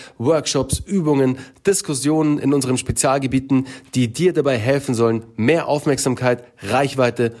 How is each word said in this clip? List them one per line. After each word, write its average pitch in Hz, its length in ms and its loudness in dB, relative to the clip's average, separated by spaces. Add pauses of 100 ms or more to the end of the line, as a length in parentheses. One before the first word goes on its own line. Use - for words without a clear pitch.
(180)
Workshops, 139 680 0
Übungen, 143 540 0 (260)
Diskussionen 151 760 0
in 135 140 0
unseren 127 240 0
Spezialgebieten, 131 920 0 (260)
die 120 180 0
dir 170 200 2
dabei 139 260 0
helfen 131 380 0
sollen, 113 260 2 (140)
mehr 147 320 2
Aufmerksamkeit, 131 720 0 (160)
Reichweite 120 840 0